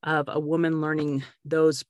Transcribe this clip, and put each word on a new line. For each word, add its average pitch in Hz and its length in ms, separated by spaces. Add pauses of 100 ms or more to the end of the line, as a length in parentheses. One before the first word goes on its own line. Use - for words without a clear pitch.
of 151 260
a - 120
woman 160 420
learning 151 420 (220)
those 156 440